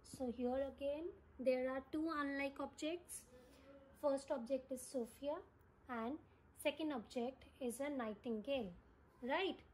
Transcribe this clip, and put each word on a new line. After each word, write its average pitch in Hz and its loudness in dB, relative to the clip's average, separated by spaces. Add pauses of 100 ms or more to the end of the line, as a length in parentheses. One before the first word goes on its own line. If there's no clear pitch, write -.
(120)
So 262 -2 (120)
here 254 4
again, 277 -2 (440)
there 254 6
are 269 -2 (100)
two 311 2 (140)
unlike 277 0
objects. 311 -4 (800)
First 277 2
object 262 0
is - -10
Sophia 277 -2 (640)
and 247 -2 (460)
second 302 2
object 240 -2 (220)
is 220 -4 (100)
a - 0 (100)
nightingale, 220 -2 (600)
right? 359 2 (120)